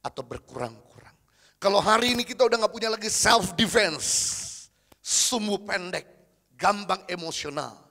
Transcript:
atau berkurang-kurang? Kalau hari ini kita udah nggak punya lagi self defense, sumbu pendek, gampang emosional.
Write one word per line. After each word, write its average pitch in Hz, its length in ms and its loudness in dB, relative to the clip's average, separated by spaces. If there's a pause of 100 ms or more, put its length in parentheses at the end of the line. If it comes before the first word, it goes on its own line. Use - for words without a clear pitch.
atau 135 240 -10
berkurang-kurang? 123 880 -14 (460)
Kalau 196 240 4
hari 226 340 4
ini 240 60 -2
kita 247 260 2
udah 226 160 2
nggak 208 80 2
punya 226 160 -4
lagi 220 220 -4
self 214 480 4
defense, 190 480 2 (960)
sumbu 208 640 0
pendek, 180 400 -6 (500)
gampang 185 540 0
emosional. 151 640 -8 (140)